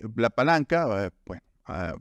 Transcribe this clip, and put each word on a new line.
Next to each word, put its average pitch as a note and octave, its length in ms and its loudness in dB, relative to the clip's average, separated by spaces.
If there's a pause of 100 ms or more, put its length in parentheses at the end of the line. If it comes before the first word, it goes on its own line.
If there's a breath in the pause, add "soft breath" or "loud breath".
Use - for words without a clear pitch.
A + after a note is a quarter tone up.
(160)
la A#2 140 4
palanca, C#3+ 760 2
eh, F2+ 40 -6 (160)
bueno, F2 160 -12 (240)
a E2+ 340 -6